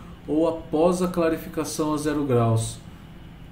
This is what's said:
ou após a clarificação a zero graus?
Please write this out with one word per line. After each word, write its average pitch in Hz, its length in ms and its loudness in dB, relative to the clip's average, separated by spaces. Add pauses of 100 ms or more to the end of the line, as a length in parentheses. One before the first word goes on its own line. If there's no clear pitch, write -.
(280)
ou 156 200 2
após 170 540 2
a 175 60 2
clarificação 160 840 0
a 151 40 0
zero 147 280 0
graus? 113 540 2 (720)